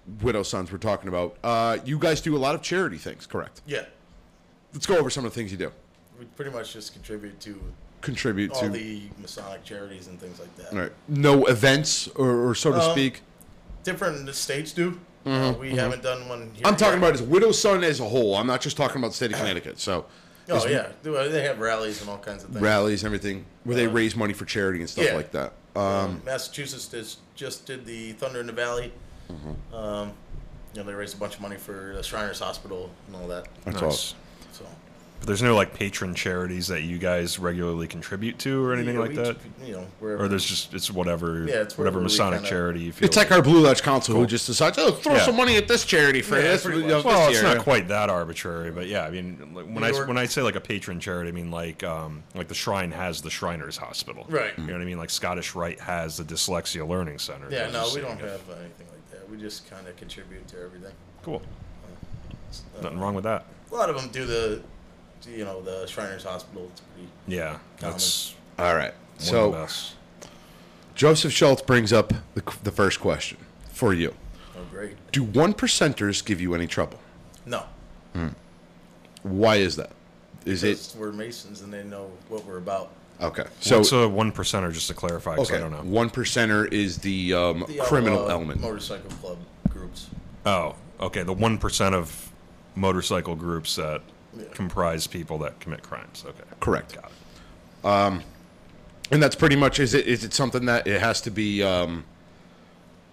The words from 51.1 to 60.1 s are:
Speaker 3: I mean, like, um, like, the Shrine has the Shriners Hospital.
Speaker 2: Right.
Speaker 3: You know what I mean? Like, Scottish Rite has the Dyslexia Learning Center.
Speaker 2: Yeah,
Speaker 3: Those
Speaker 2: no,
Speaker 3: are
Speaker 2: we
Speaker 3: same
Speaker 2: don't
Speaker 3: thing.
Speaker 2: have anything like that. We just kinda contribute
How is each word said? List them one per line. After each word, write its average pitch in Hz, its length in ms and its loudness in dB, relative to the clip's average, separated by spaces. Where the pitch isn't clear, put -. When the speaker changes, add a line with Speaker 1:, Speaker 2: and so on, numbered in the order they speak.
Speaker 3:
I 85 40 -8
mean, 85 200 -8
like, 85 320 -8
um, 78 400 -8
like, 87 140 -8
the 85 60 -10
Shrine 95 360 -2
has 82 320 -6
the 78 80 -8
Shriners 80 460 -6
Hospital. - 520 -10
Speaker 2:
Right. 123 300 -2
Speaker 3:
You 82 80 -8
know 82 60 -6
what 87 100 -6
I - 20 -6
mean? 90 140 -6
Like, 82 120 -8
Scottish 90 440 -4
Rite 85 240 -6
has 82 380 -6
the 85 80 -8
Dyslexia 82 640 -4
Learning 85 320 -4
Center. 69 280 -10
Speaker 2:
Yeah, 113 180 -4
Speaker 3:
Those 120 80 -8
Speaker 2:
no, 117 40 -4
Speaker 3:
are 113 60 -2
Speaker 2:
we 117 80 -2
Speaker 3:
same 143 100 -6
Speaker 2:
don't 120 160 -8
Speaker 3:
thing. 104 100 -10
Speaker 2:
have 98 200 -10
anything 87 420 -16
like 80 220 -20
that. 98 180 -20
We 107 60 -16
just 104 340 -14
kinda 92 220 -18
contribute 92 560 -18